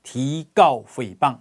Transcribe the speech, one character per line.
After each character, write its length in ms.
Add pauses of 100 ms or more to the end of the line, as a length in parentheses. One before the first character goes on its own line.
提 520
告 340
诽 300
谤， 240